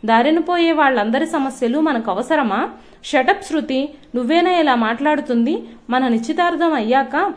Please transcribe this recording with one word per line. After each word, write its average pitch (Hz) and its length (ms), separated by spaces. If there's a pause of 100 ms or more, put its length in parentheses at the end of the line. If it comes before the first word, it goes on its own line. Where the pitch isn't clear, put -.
దారిన 240 340
పోయే 339 340
వాళ్ళందరి 262 540
సమస్యలు 269 520
మనకు 262 320
అవసరమా? 247 580 (360)
షటప్ 294 400
శృతి, 269 440 (260)
నువ్వేనా 311 360
ఇలా 311 240
మాట్లాడుతుంది? 254 920 (260)
మన 254 180
నిశ్చితార్థం 320 640
అయ్యాక 269 640